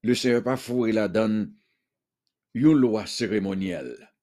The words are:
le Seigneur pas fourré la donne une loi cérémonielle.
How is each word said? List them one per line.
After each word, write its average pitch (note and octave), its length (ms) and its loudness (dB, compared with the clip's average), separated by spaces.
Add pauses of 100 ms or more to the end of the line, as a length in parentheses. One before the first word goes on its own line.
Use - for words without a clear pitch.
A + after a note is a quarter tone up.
le A#2+ 120 2
Seigneur A#2+ 280 2
pas G2+ 140 -2
fourré A#2+ 360 -2
la G#2+ 160 0
donne G#2+ 460 0 (1000)
une D3+ 180 6
loi A#2 340 2
cérémonielle. F#2+ 1040 -4 (120)